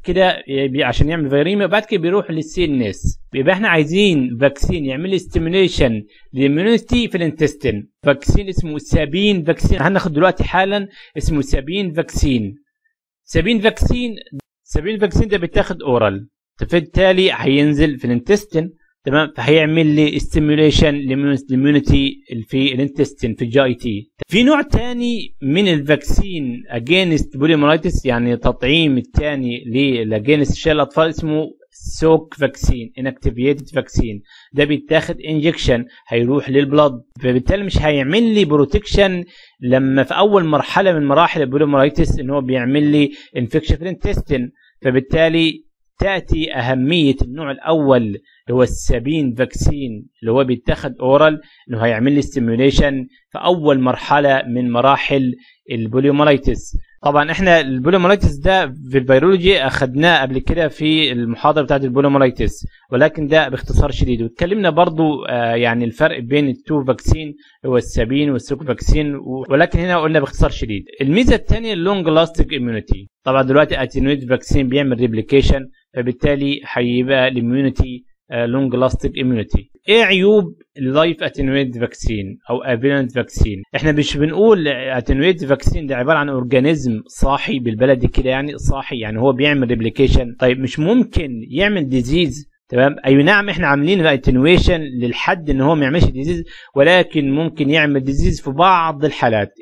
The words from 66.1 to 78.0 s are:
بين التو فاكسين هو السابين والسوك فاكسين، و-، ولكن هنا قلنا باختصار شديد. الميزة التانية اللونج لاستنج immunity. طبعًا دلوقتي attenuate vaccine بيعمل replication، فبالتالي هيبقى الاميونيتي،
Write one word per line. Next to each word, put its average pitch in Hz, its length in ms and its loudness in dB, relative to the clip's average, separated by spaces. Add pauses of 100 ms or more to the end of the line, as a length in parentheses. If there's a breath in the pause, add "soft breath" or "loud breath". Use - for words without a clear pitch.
بين 139 280 0
التو 135 360 -4
فاكسين 147 520 -2 (300 soft breath)
هو 127 120 0
السابين 131 520 -2
والسوك 139 340 -6
فاكسين، 143 520 0
و-، 131 340 -10
ولكن 170 300 2
هنا 175 180 -2
قلنا 156 220 2
باختصار 143 300 0
شديد. 104 340 -8 (180)
الميزة 208 340 4
التانية 226 380 -2
اللونج 180 360 -2
لاستنج 160 440 2
immunity. 110 560 -4 (140)
طبعًا 131 180 2
دلوقتي 139 420 2
attenuate 135 460 -2
vaccine 131 380 0
بيعمل 131 300 0
replication، 127 680 0 (280)
فبالتالي 139 680 -2
هيبقى 127 640 0
الاميونيتي، 127 760 -2 (280)